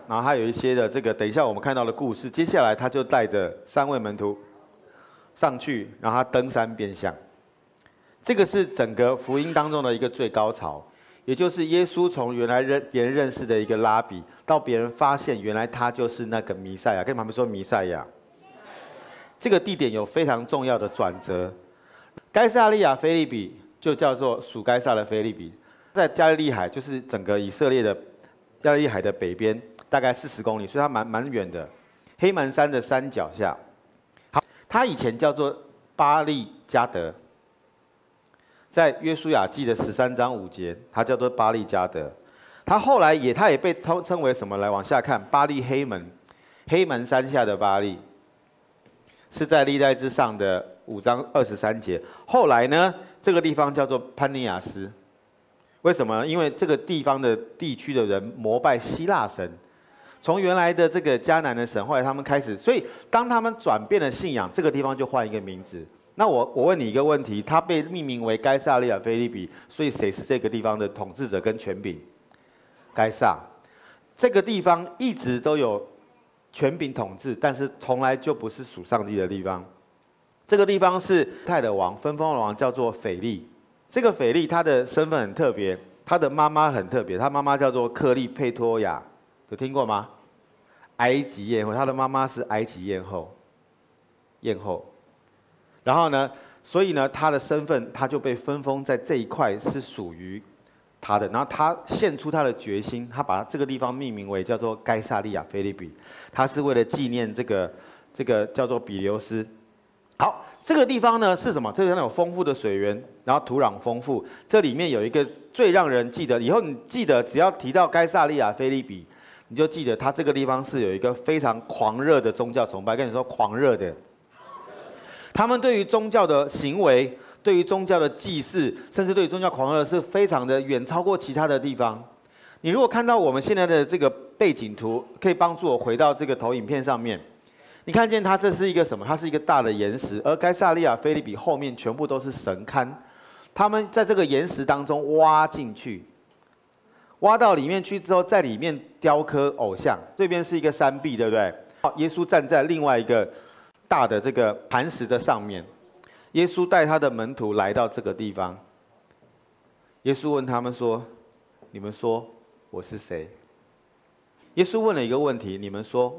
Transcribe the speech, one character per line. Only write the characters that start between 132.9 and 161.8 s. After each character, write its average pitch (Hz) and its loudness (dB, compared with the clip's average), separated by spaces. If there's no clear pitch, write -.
到 240 4
我 175 4
们 135 0
现 202 0
在 180 4
的 165 4
这 143 0
个 139 4
背 196 4
景 110 -8
图， 113 -4
可 185 2
以 - 2
帮 170 2
助 170 -4
我 127 4
回 120 0
到 147 4
这 147 -4
个 131 -2
投 120 -4
影 117 -4
片 135 -4
上 123 0
面。 113 -6
你 170 -8
看 226 4
见 214 0
它， 190 4
这 190 2
是 175 0
一 180 -2
个 165 4
什 127 -4
么？ 98 -10
它 156 0
是 160 -8
一 160 -4
个 151 0
大 151 4
的 113 0
岩 104 -2
石， 107 -6
而 151 2
该 175 2
撒 180 2
利 170 0
亚 135 4
腓 147 0
立 147 -2
比 104 -10
后 151 -2
面 135 -6
全 113 -4
部 147 -4
都 139 -2
是 135 -8
神 98 -8
龛。 127 0
他 208 2
们 214 0
在 220 2
这 202 2
个 190 4
岩 151 2
石 143 -8
当 143 0
中 147 0
挖 156 6
进 139 -8
去， 101 -12
挖 214 6
到 220 6
里 139 0
面 185 0
去 196 -6
之 175 -2
后， 180 6
在 185 4
里 117 -2
面 151 -2
雕 151 4
刻 143 2
偶 104 -2
像。 104 0
这 196 0
边 170 0
是 170 -4
一 160 0
个 151 2
山 139 2
壁， 143 -4
对 113 2
不 110 2
对？ 101 2
好， 143 0
耶 156 0
稣 160 -4
站 160 2
在 139 4
另 160 0
外 135 4
一 117 0
个 113 2
大 143 6
的 107 2
这 123 -2
个 113 2
磐 131 0
石 - -8
的 120 0
上 113 0
面， 95 -10
耶 170 2
稣 180 0
带 180 4
他 156 2
的 147 2
门 113 -6
徒 107 -4
来 101 2
到 117 2
这 113 -6
个 98 -6
地 107 -8
方。 92 -6
耶 135 0
稣 151 -4
问 135 0
他 123 -2
们 123 -6
说 120 -2
：“你 104 -14